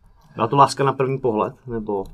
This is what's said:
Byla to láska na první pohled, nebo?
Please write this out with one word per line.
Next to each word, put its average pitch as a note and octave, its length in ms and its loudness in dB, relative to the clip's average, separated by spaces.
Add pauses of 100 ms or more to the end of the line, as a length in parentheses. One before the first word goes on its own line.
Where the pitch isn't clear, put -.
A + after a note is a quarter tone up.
(340)
Byla A2 120 0
to C#3 100 -2
láska C#3 280 4
na C3+ 80 2
první C3+ 260 -2
pohled, A2 360 0 (120)
nebo? G#2 480 -4